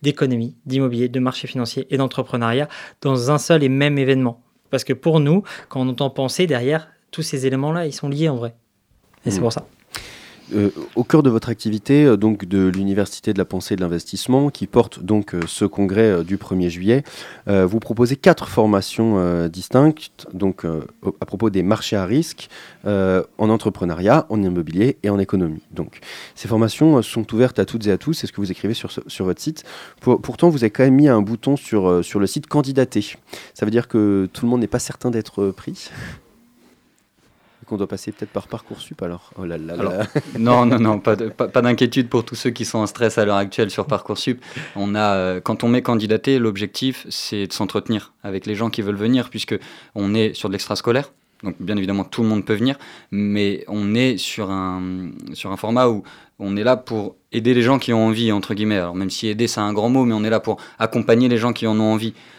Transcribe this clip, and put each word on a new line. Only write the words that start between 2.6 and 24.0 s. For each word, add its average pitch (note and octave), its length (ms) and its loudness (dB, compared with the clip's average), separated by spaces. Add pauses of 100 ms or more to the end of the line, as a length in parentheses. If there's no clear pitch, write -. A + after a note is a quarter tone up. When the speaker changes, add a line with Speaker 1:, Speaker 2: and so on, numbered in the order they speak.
Speaker 1:
dans C3 300 0
un D3 80 2
seul D#3+ 240 4
et C3 60 4
même C#3+ 280 2
événement. C3 440 2 (280)
Parce C3 140 -2
que C3 100 -2
pour D#3+ 260 2
nous, D#3 240 4 (240)
quand C3 140 -4
on B2+ 80 0
entend C3 220 -2
pensée, C#3 340 -2
derrière, C#3+ 420 0 (220)
tous D#3+ 140 -8
ces C3+ 240 -2
éléments-là, D3+ 400 -2
ils C#3+ 60 -8
sont - 140 -8
liés D3 220 0
en C3+ 60 -2
vrai. A#2 180 -6 (720)
Et G2+ 60 -2
c'est G2 80 0
Speaker 2:
Hmm. - 20 -2
Speaker 1:
pour A#2 100 2
ça. - 140 -8 (880)
Speaker 2:
Euh, G2+ 160 4 (240)
au A#2+ 80 0
cœur D#3 180 4
de C#3 80 4
votre A2+ 200 0
activité, A2+ 560 2
euh, A#2 120 6
donc G#2 280 2
de F#2+ 240 2
l'Université G2 640 -2
de F#2+ 40 -10
la F#2 80 0
pensée F#2+ 280 -6
et - 20 0
de F#2 60 -2
l'investissement, F#2+ 680 0
qui - 160 -8
porte - 380 2
donc, G2+ 320 0
euh, F2 100 -2
ce - 180 -4
congrès, G2+ 460 2
euh, F2 140 2
du F#2+ 140 -4
premier F2+ 340 -2
juillet, G#2 320 2 (440)
euh, F#2+ 200 4
vous G#2+ 120 0
proposez A#2+ 360 0
quatre - 320 4
formations, G#2+ 720 2
euh, F2 280 0
distinctes, B2+ 840 2
donc, F#2+ 320 -2
euh, D#2+ 160 -2 (220)
au, G2 180 -4
à - 60 -8
propos G#2+ 240 0
des F#2+ 100 2
marchés G#2 360 0
à F#2+ 80 -2
risque, C3+ 420 -2 (400)
euh, F#2+ 340 2 (160)
en G#2+ 120 2
entrepreneuriat, G2+ 800 2